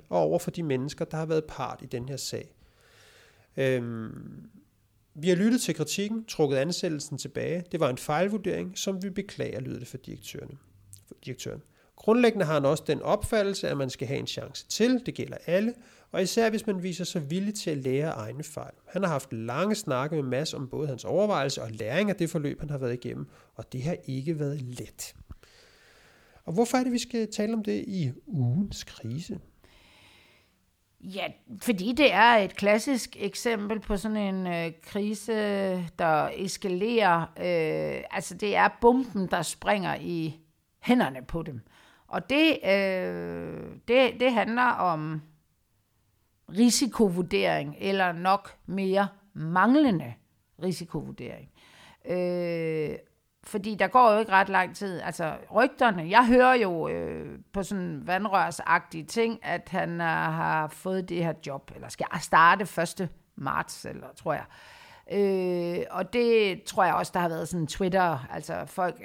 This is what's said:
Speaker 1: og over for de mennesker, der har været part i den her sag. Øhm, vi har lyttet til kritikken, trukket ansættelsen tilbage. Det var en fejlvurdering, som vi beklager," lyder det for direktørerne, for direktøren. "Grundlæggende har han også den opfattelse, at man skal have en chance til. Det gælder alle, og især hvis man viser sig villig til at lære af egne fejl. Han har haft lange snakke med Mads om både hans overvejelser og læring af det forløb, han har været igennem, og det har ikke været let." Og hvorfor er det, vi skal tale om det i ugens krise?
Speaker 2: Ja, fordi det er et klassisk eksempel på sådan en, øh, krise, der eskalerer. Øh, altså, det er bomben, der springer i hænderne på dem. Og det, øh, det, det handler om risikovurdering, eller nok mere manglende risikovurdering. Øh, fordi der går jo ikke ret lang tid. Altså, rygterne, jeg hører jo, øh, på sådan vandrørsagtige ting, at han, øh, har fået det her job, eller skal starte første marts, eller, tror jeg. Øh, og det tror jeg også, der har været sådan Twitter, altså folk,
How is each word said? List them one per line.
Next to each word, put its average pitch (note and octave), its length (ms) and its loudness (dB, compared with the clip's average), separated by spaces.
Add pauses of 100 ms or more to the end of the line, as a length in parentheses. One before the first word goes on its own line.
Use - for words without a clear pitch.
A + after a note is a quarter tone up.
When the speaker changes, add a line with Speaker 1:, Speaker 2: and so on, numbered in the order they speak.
Speaker 1:
og F3+ 100 0
over D#3+ 200 2
for E3+ 120 -4
de E3+ 120 -6
mennesker, C#3+ 420 -2
der D#3 120 -10
har D#3+ 100 -4
været D#3 180 0
part C3+ 380 -8
i - 40 -16
den B2 220 -8
her C#3 80 -8
sag. - 380 -8 (1000)
Øhm, A#2+ 960 -4 (640)
vi D3+ 140 -2
har F3+ 80 6
lyttet A3+ 240 4
til E3 140 -2
kritikken, G#3 500 -4
trukket C#3 320 2
ansættelsen D3+ 640 -4
tilbage. D3+ 540 -6
Det E3 80 -2
var D3+ 100 4
en C3 80 -4
fejlvurdering, F3+ 800 -2
som F#3+ 240 -4
vi G3 80 -6
beklager," C3 500 -6
lyder C3 180 -8
det B2 100 -12
for - 80 -14
direktørerne, B2+ 600 -14 (520)
for - 60 -18 (100)
direktøren. - 380 -10 (340)
"Grundlæggende A3+ 500 4
har D#3 80 0
han C#3+ 100 2
også D3 220 2
den C#3 160 -2
opfattelse, G3 680 0
at C#3+ 80 -2
man C3+ 140 -2
skal B2+ 180 -8
have C3+ 120 -2
en A#2+ 60 -8
chance - 420 -12
til. B3 380 2
Det D#3 80 -6
gælder B2+ 220 -8 (100)
alle, G#3+ 280 0 (380)
og F3+ 100 0
især A3 280 2
hvis G#3+ 160 -4
man F#3+ 160 -2
viser F3+ 220 -6
sig D3+ 260 -4
villig G3 240 -2
til - 160 -6
at D3 60 -2
lære C3+ 380 0
af A#2+ 80 -8
egne A#2+ 220 -10
fejl. - 280 -12 (160)
Han F#3 140 -4
har F3+ 80 2
haft C#3 220 -4
lange B2+ 420 -2
snakke D3+ 420 -2
med D3 60 0
Mads C3 320 -2
om B2+ 140 -8
både C#3 200 -4
hans B2 160 -8
overvejelser D3 580 0
og A#2 80 -8
læring A#2 400 -2
af F#3+ 60 -2
det E3 140 -2
forløb, D3 300 -4
han D3+ 100 -8
har C#3+ 80 -4
været B2 160 -2 (100)
igennem, B2+ 220 -8 (280)
og - 180 -14
det B2 100 -6
har E3+ 140 -2 (100)
ikke C#3 320 -4
været C#3+ 240 -4
let." - 520 -12 (1300)
Og E3 80 -8
hvorfor A#3+ 260 2
er B3+ 40 2
det, B3+ 100 0
vi A#3+ 60 0
skal A3 340 -4
tale G#3+ 220 -2
om G#3+ 100 -4
det G#3 240 -2
i E3+ 240 -2 (140)
ugens D#3+ 580 -2
krise? A#2 540 -10 (1600)
Speaker 2:
Ja, F#3 260 -8 (360)
fordi G#3+ 300 0
det B3 200 8
er A3+ 220 8
et G3 220 2
klassisk A3 640 2
eksempel G#3 600 -4
på G#3 160 -2
sådan G#3+ 200 -4 (180)
en, F#3+ 120 -4
øh, E3+ 260 -2 (100)
krise, G#3 500 -4 (640)
der D#3 380 2
eskalerer. F#3+ 840 2
Øh, D#3 880 -2
altså, F#3+ 240 -8
det G3 220 -2
er F#3 120 6 (120)
bomben, A#3+ 460 4
der F3 160 -2
springer F3+ 580 -2
i D#3+ 360 -4 (460)
hænderne D3+ 460 2
på E3 140 -6
dem. C#3 180 -10 (480)
Og - 220 -6
det, D#4 340 4
øh, F3 1000 0 (260)
det, B3 320 4
det B3+ 120 4
handler A3+ 360 0
om D#3 540 0 (1400)
risikovurdering, F3+ 1200 2
eller F#3+ 340 0
nok F#3 440 0 (100)
mere F#3+ 420 0 (260)
manglende F#3 800 4 (500)
risikovurdering. C3+ 840 -8 (640)
Øh, E3+ 840 -2 (480)
fordi G#3 300 -6
der F#3+ 120 2
går A#3 260 8
jo G#3 60 6
ikke A3 140 0
ret F#3+ 160 6
lang F#3 280 2
tid. F#3 240 -6
Altså, D#3+ 320 -4 (220)
rygterne, A3 560 4
jeg A#3 160 8
hører B3+ 280 10
jo, F3 340 2
øh, C#3+ 500 -6 (140)
på G3 100 -4
sådan F3 440 -6
vandrørsagtige E3+ 1000 0
ting, A3+ 380 -2
at F3+ 260 -4
han, E3+ 220 -2 (100)
øh, E3+ 60 0
har D#3+ 640 0
fået F#3 400 -4
det E3+ 160 -2
her E3 80 0 (140)
job, C#3 280 -10
eller A#2+ 140 -14
skal - 180 -8 (140)
starte F3 460 8
første E3+ 420 -4 (280)
marts, C#3+ 480 -6
eller, - 220 -12 (100)
tror D#3+ 160 -4
jeg. C3 120 -4 (680)
Øh, F3+ 800 0
og E3+ 220 -6
det A3+ 500 4
tror - 220 2
jeg E3 100 4
også, F3+ 200 0
der F#3 60 2
har F3 80 2
været E3 200 -4
sådan E3 180 -2
Twitter, F3 640 0
altså D#3+ 360 -8
folk, F3+ 380 -2